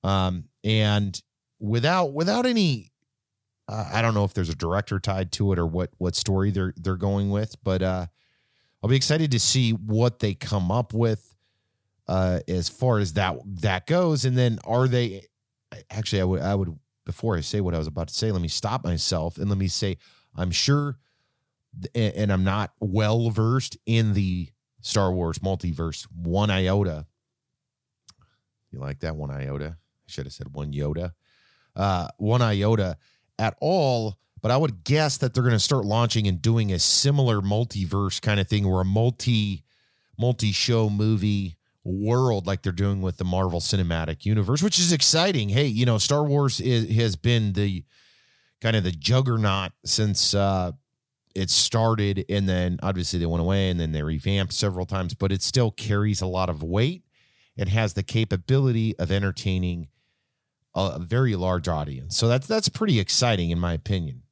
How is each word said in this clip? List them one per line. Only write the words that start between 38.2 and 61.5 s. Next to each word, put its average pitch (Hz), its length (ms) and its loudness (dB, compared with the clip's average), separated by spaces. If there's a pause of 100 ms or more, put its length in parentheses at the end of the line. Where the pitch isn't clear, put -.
kind 104 180 2
of 95 80 0
thing, 101 220 2
where 92 140 2
a - 20 2
multi, 107 800 0 (540)
multi-show 113 720 2
movie 101 640 0 (300)
world 107 600 0
like 95 160 -2
they're 95 100 -2
doing 98 300 0
with 92 160 -4
the 92 60 -2
Marvel 90 360 0
Cinematic 82 640 -2
Universe, 107 380 2
which 202 160 2
is 175 140 4
exciting. 151 580 2
Hey, 135 160 4
you 117 180 2
know, 117 140 4
Star 147 260 2
Wars 143 360 2
is, 117 360 0
has 113 200 2
been 113 360 2
the 95 320 -2 (800)
kind 113 140 2
of 98 80 2
the 90 60 2
juggernaut 104 840 0 (120)
since, - 480 0
uh, 95 400 2 (600)
it 95 160 -4
started, 107 760 2
and 98 200 0
then 90 340 0
obviously 90 360 -2
they 85 80 0
went 85 160 0
away 95 260 2
and 90 120 0
then 80 120 -2
they 76 100 -2
revamped 90 500 -2
several 92 340 -2
times, 92 260 -4
but 95 200 -2
it 95 100 -2
still 120 300 0
carries 104 500 0
a 92 40 -2
lot 92 220 0
of 78 140 -4
weight 117 400 0 (560)
and 98 100 -2
has 104 260 0
the 98 80 -2
capability 113 960 0
of 80 120 -2
entertaining 92 800 -2 (840)
a, 92 200 0
a 69 40 -8
very 110 380 0
large 90 320 0